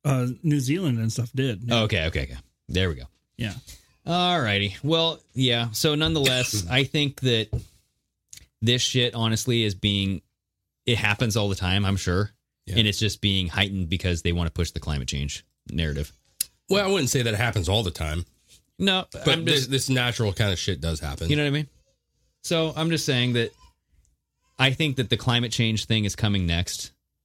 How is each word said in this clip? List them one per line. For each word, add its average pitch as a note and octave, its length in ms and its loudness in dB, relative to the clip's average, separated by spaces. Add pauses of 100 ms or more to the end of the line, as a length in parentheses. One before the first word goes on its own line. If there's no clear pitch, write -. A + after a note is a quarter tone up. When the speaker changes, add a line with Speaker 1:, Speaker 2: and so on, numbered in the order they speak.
Speaker 1:
uh, C3 220 2 (160)
New D3 160 4
Zealand C#3 400 0
and A2+ 120 0
stuff A#2+ 220 -4
did. B2 300 -2
Yeah. A#2 120 0
Speaker 2:
Oh, A2 80 4
okay, G2 240 2
okay, D#2 160 -2
okay. C2 140 -10 (320)
There F2+ 200 2
we D2+ 60 -4
go. B1 80 -14 (340)
Speaker 1:
Yeah. G#2+ 160 -6 (520)
Speaker 2:
All F3+ 360 2
righty. G2+ 420 0
Well, E3 360 0 (140)
yeah. A#2+ 380 2
So D3 240 0
nonetheless, C3 720 0
Speaker 3:
<clears throat> F2 40 -4
Speaker 2:
I C3 140 4
think C#3+ 360 -2
that A#2 280 2 (1120)
this A#2+ 200 4
shit, B2 320 0
honestly, A2+ 500 2
is G#2 120 0
being, G2 460 0 (640)
it A#2 120 2
happens G#2+ 380 0
all G2+ 140 2
the F#2+ 60 -2
time, F#2 300 0
I'm G2 120 2
sure. F#2 340 0 (340)
Speaker 3:
Yeah. G2 120 -6
Speaker 2:
And A2 100 4
it's G2+ 120 -2
just G#2+ 200 -2
being F#2+ 300 0
heightened F#2+ 400 -2
because F2 320 -2
they F2 100 0
wanna E2+ 200 0
push E2+ 200 -2
the - 80 -8
climate C#2 300 -4
change C#2+ 360 -6 (240)
narrative. D2 440 -4 (560)
Speaker 3:
Well, G3 160 4
I F#3+ 40 0
wouldn't F3 200 2
say C3+ 140 2
that A2+ 100 0
it G2+ 40 -2
happens A2 300 0
all G#2 160 2
the E2+ 80 -4
time. D#2+ 340 -4 (540)
Speaker 2:
No, F#3 320 0
Speaker 3:
But - 160 -4
Speaker 2:
I'm E3 180 2
Speaker 3:
this, D#3+ 140 2
Speaker 2:
just B2+ 120 -4
Speaker 3:
this C3+ 180 0
natural A#2+ 420 2
kind G2+ 200 0
of F2+ 60 0
shit E2+ 220 -4
does D#2+ 220 -2
happen. D#2 280 -4
Speaker 2:
You D3 60 4
know D3 80 2
what C#3+ 60 2
I - 20 0
mean? D3 160 -2 (760)
So D#3+ 340 0
I'm D#3+ 140 0
just D#3+ 160 0
saying B2 280 2
that A#2 180 0 (1040)
I C3 140 4
think C#3 240 -2
that A#2+ 140 -2
the A2 80 0
climate A#2+ 340 0
change A2 340 0
thing A2 200 2
is G2 100 -2
coming G2+ 320 2
next. - 440 -2 (340)